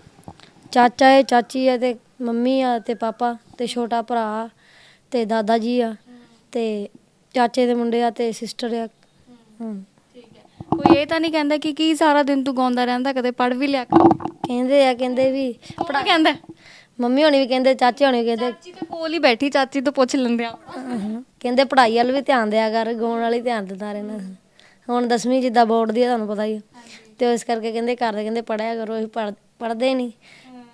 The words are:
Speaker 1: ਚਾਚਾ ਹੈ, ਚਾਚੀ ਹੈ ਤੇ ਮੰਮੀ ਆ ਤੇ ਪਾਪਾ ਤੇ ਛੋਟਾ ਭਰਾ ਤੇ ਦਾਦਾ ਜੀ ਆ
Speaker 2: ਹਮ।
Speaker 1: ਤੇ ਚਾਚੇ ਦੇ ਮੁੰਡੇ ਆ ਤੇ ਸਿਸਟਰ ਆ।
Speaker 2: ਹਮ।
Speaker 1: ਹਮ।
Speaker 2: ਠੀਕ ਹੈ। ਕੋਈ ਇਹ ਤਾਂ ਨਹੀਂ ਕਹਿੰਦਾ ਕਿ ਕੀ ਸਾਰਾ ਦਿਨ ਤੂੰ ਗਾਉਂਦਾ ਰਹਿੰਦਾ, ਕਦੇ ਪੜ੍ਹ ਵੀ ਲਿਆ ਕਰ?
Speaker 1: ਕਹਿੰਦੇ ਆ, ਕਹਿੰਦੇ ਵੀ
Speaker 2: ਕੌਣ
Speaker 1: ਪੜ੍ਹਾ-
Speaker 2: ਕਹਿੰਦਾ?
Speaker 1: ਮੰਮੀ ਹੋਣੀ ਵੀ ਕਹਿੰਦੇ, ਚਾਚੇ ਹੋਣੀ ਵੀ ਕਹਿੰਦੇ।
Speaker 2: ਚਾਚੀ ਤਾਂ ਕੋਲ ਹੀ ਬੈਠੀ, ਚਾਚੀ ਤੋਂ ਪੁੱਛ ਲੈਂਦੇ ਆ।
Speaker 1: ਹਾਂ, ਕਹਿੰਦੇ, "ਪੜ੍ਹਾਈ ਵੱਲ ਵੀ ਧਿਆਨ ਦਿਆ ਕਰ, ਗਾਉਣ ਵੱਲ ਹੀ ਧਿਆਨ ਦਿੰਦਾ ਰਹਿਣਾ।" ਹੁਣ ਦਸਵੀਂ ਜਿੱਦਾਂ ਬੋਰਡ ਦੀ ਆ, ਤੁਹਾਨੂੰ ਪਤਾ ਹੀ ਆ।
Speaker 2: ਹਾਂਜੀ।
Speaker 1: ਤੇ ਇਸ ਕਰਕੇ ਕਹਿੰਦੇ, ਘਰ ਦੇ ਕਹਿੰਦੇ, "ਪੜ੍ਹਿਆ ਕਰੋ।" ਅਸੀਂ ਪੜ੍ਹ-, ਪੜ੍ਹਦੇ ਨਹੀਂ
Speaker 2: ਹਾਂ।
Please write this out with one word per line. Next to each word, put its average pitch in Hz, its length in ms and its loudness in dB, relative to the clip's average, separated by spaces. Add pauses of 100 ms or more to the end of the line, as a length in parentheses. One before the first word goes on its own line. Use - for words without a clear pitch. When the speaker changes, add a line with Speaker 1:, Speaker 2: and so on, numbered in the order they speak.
(720)
Speaker 1:
ਚਾਚਾ 247 340 6
ਹੈ, 269 160 8
ਚਾਚੀ 254 460 0
ਹੈ 254 100 2
ਤੇ 247 160 -2 (280)
ਮੰਮੀ 247 400 0
ਆ 247 160 0
ਤੇ 233 160 -6
ਪਾਪਾ 233 420 -4 (220)
ਤੇ 240 80 -4
ਛੋਟਾ 233 360 -4
ਭਰਾ 226 460 -4 (600)
ਤੇ 233 140 -2
ਦਾਦਾ 226 340 0
ਜੀ 240 220 0
ਆ 226 100 -2
Speaker 2:
ਹਮ। 240 280 -18 (340)
Speaker 1:
ਤੇ 214 360 -4 (460)
ਚਾਚੇ 247 320 2
ਦੇ 240 80 2
ਮੁੰਡੇ 233 280 0
ਆ 233 80 2
ਤੇ 226 220 -4
ਸਿਸਟਰ 226 400 -8
ਆ। 226 140 -4
Speaker 2:
ਹਮ। - 500 -20 (240)
Speaker 1:
ਹਮ। 208 240 -10 (300)
Speaker 2:
ਠੀਕ 247 100 -20
ਹੈ। - 200 -20 (280)
ਕੋਈ 320 240 2
ਇਹ 294 100 0
ਤਾਂ 320 140 -2
ਨਹੀਂ 320 120 -2
ਕਹਿੰਦਾ 302 240 0
ਕਿ 302 160 -4
ਕੀ 311 220 0
ਸਾਰਾ 294 280 4
ਦਿਨ 269 220 0
ਤੂੰ 262 120 -2
ਗਾਉਂਦਾ 247 280 0
ਰਹਿੰਦਾ, 247 280 -2
ਕਦੇ 247 180 -2
ਪੜ੍ਹ 247 240 -2
ਵੀ 262 120 -2
ਲਿਆ 269 180 -2
ਕਰ? - 240 6 (380)
Speaker 1:
ਕਹਿੰਦੇ 254 400 2
ਆ, 254 80 2
ਕਹਿੰਦੇ 254 380 0
ਵੀ 262 200 -2
Speaker 2:
ਕੌਣ - 320 -10
Speaker 1:
ਪੜ੍ਹਾ- 277 200 -2
Speaker 2:
ਕਹਿੰਦਾ? 330 300 4 (640)
Speaker 1:
ਮੰਮੀ 254 240 2
ਹੋਣੀ 285 140 4
ਵੀ 269 80 2
ਕਹਿੰਦੇ, 262 280 2
ਚਾਚੇ 247 320 2
ਹੋਣੀ 247 140 2
ਵੀ 226 60 -2
ਕਹਿੰਦੇ। 233 200 -2
Speaker 2:
ਚਾਚੀ 247 260 -10
ਤਾਂ 359 140 -12
ਕੋਲ 320 280 -6
ਹੀ 339 40 -4
ਬੈਠੀ, 277 320 2
ਚਾਚੀ 269 300 0
ਤੋਂ 269 120 -2
ਪੁੱਛ 262 240 0
ਲੈਂਦੇ 233 280 0
ਆ। 233 60 -8
Speaker 1:
ਹਾਂ, 233 720 -10 (180)
ਕਹਿੰਦੇ, 247 240 2
"ਪੜ੍ਹਾਈ 247 320 4
ਵੱਲ 240 160 2
ਵੀ 277 80 0
ਧਿਆਨ 247 300 2
ਦਿਆ 220 200 2
ਕਰ, 226 240 -2
ਗਾਉਣ 233 260 -2
ਵੱਲ 233 140 0
ਹੀ 240 60 -2
ਧਿਆਨ 226 260 -4
ਦਿੰਦਾ 196 260 -10
ਰਹਿਣਾ।" 208 260 -10 (720)
ਹੁਣ 240 180 0
ਦਸਵੀਂ 240 360 2
ਜਿੱਦਾਂ 233 240 4
ਬੋਰਡ 226 260 0
ਦੀ 240 100 0
ਆ, 240 40 4
ਤੁਹਾਨੂੰ 226 220 -2
ਪਤਾ 214 160 -4
ਹੀ 220 80 -4
ਆ। 214 40 -6
Speaker 2:
ਹਾਂਜੀ। - 600 -20
Speaker 1:
ਤੇ 240 140 2
ਇਸ 226 120 -2
ਕਰਕੇ 226 280 -4
ਕਹਿੰਦੇ, 233 240 -2
ਘਰ 233 160 -2
ਦੇ 208 100 -6
ਕਹਿੰਦੇ, 226 180 -4
"ਪੜ੍ਹਿਆ 226 360 -4
ਕਰੋ।" 220 220 -6
ਅਸੀਂ 220 80 -4
ਪੜ੍ਹ-, 214 280 -6 (240)
ਪੜ੍ਹਦੇ 233 360 -2
ਨਹੀਂ 247 160 -4 (360)
Speaker 2:
ਹਾਂ। 247 280 -20